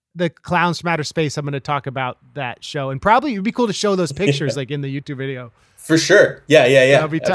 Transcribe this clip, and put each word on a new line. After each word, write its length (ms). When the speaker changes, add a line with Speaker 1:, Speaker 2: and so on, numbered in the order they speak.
Speaker 1:
the 160
Clowns 520
from 80
Outer 160
Space, 320
I'm 80
gonna 160
talk 260
about 300
that 320
show. 240
And 120
probably 300
it'd 140
be 80
cool 140
to 60
show 220
those 160
pictures, 420
Speaker 2:
<laughs> 20
Yeah. 40
Speaker 1:
like, 100
in 120
the 200
YouTube 160
video. 360
Speaker 2:
For 200
sure. 500
Yeah, 180
yeah, 180
yeah. 120
Speaker 1:
That'll 140
be 120
tight. 140